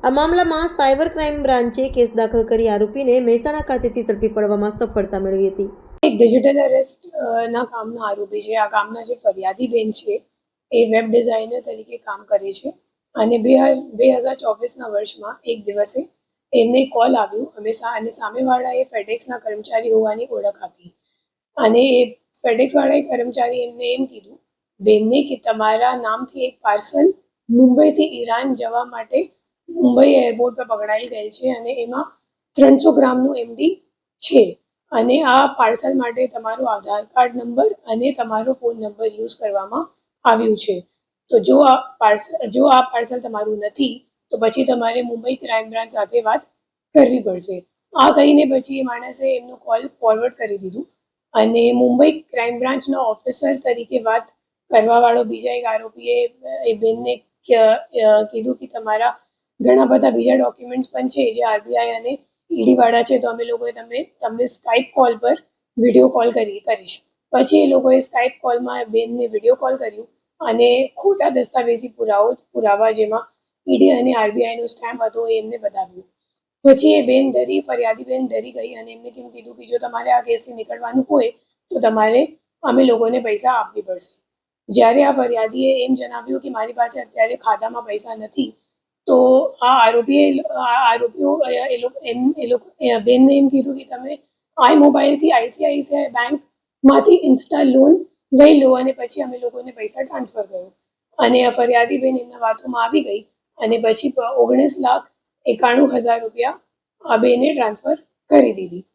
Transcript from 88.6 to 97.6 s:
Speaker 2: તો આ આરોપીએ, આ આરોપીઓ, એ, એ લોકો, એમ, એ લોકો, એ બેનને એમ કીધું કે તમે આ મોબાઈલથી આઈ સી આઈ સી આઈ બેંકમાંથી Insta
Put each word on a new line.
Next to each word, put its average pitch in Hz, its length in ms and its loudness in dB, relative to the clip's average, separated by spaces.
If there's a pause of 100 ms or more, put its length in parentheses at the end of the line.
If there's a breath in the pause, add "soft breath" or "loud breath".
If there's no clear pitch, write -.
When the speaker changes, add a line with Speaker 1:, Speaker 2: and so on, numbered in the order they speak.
Speaker 2:
તો 254 380 4 (180)
આ 247 260 4
આરોપીએ, 277 520 2
આ 254 540 0
આરોપીઓ, 320 480 -2 (100)
એ, 370 220 -2
એ 494 40 -4
લોકો, 262 280 -8
એમ, 254 320 0
એ 294 80 -6
લોકો, 240 260 -4 (100)
એ 240 160 0
બેનને 254 400 6
એમ 277 100 4
કીધું 269 300 0
કે 269 60 -14
તમે 262 360 -12 (380)
આ 269 160 6
મોબાઈલથી 285 580 4
આઈ 240 180 0
સી 311 160 -6
આઈ 285 160 -2
સી 277 140 -6
આઈ 285 120 -2
બેંકમાંથી 269 1080 2
Insta 285 480 2